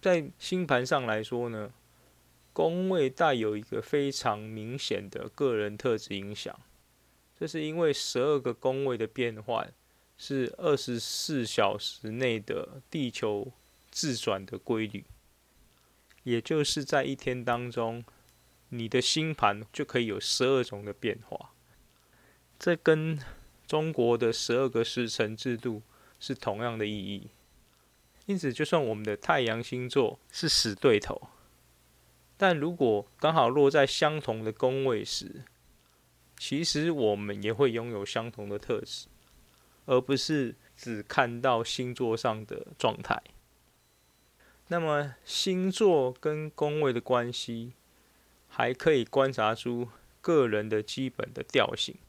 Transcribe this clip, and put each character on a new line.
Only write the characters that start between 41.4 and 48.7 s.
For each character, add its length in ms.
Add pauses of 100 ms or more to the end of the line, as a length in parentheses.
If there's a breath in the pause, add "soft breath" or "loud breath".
到 220
星 320
座 220
上 300
的 200 (100)
状 240
态。 220 (1400 soft breath)
那 140
么， 340 (100)
星 460
座 480
跟 320
宫 300
位 120
的 80
关 320
系， 420 (760 soft breath)
还 260